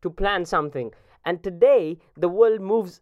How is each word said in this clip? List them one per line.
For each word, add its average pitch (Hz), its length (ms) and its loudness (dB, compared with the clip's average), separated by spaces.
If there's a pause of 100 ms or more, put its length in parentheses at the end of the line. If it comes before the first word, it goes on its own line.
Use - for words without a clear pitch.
to 175 80 -6
plan 185 340 -2
something. 147 480 -4 (320)
And 170 180 -4
today, 185 580 2 (180)
the 165 100 0
world 220 320 2
moves 190 420 -2